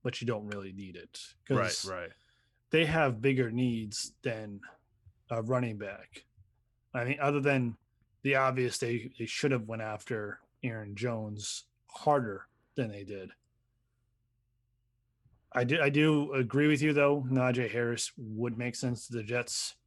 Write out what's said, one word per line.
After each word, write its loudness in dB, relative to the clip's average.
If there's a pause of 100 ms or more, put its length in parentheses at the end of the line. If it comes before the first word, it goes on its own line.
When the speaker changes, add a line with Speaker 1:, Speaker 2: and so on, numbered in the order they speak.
Speaker 1:
but -4
you -2
don't -4
really -8
need -12
it, -16 (120)
'cause 0
Speaker 2:
Right, -6
right. -10 (580)
Speaker 1:
they 4
have 0
bigger 2
needs -2
than -6 (680)
a -2
running 0
back. -12 (680)
I -2
mean, -2
other 2
than 2 (460)
the 2
obvious, 2
they, -2
they -6
should 0
have 0
went -6
after -6 (220)
Aaron -6
Jones -4 (220)
harder 2 (280)
than -2
they -12
did. -10 (2250)
I 2
do, 4
I 6
do 4
agree 4
with 4
you, 4
though. 4
Najee 2
Harris -2
would -4
make -4
sense -4
to -10
the -4
Jets. -4 (120)